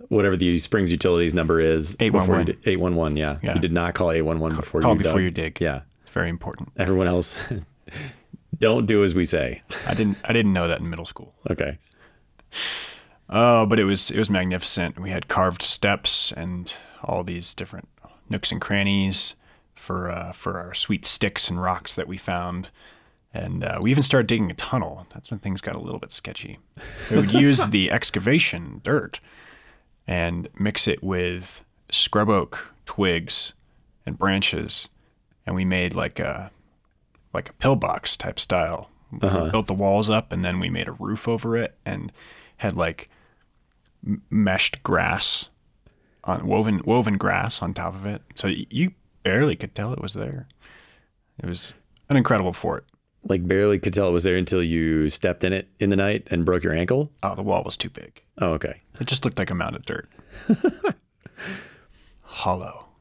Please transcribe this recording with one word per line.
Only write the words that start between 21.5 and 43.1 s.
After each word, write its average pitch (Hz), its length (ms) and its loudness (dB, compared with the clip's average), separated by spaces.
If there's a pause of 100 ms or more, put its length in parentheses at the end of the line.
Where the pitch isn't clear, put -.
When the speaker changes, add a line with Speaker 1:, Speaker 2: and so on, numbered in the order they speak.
Speaker 2:
rocks 90 340 -2
that 92 120 -6
we 92 100 -10
found. 90 520 -6 (640)
And, 90 320 -6
uh, 92 160 -4
we 110 100 2
even 139 120 4
started 127 240 4
digging 107 240 0
a - 40 -10
tunnel. 82 580 -4
That's - 180 -18
when 107 80 -10
things 95 200 -6
got - 160 -8
a - 60 -10
little - 180 -10
bit - 120 -14
sketchy. - 480 -12 (500)
We 110 80 6
would 101 160 4
use 135 340 8
Speaker 1:
<laughs> - 20 0
Speaker 2:
the 98 220 4
excavation 143 920 0
dirt - 360 -2 (880)
and 85 400 -2 (100)
mix 101 300 0
it - 160 -2
with 90 600 -4 (260)
scrub - 380 2
oak - 420 0 (140)
twigs - 680 -2 (520)
and - 120 -8
branches. - 680 -2 (580)
And 90 100 -2
we 92 100 0
made, 90 300 0
like, - 240 -4
a, - 320 -6 (840)
like, - 160 -6
a - 40 -20
pillbox - 600 0
type - 240 -6
style. 85 500 -2 (220)
We - 160 0
Speaker 1:
Uh-huh. 87 220 2
Speaker 2:
built 107 180 0
the 98 60 -2
walls 101 360 2
up, 110 220 0
and 90 140 -2
then 90 140 -2
we 87 100 -2
made 87 180 -4
a - 60 -10
roof 101 340 -6
over 113 300 0
it - 180 -4 (100)
and - 260 -8 (460)
had, 95 200 -2
like, 82 320 -4 (1000)